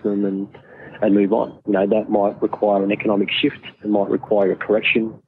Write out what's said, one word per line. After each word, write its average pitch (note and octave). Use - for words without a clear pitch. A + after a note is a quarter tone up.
them G2+
and, G2
and G2+
move G2+
on. -
You G#2
know, G2
that F#2+
might G#2
require G2+
an G2+
economic G2+
shift. -
It G#2
might G2+
require G2
a F2
correction, -